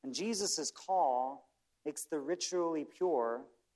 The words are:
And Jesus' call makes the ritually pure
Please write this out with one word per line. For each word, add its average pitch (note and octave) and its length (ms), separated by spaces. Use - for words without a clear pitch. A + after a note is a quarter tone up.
And C3+ 80
Jesus' F3+ 600
call C#3 760
makes D3+ 200
the D#3+ 120
ritually E3 680
pure B2+ 580